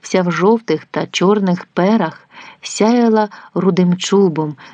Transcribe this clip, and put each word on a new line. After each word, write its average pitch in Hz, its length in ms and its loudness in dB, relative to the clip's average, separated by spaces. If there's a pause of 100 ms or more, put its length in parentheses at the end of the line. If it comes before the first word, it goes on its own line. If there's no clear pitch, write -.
вся - 220 -2
в 175 100 -2
жовтих 175 520 0
та 160 220 -8
чорних 190 600 0
перах, 185 640 -2 (340)
сяяла 220 680 0 (260)
рудим 180 420 0
чубом, 160 600 0 (180)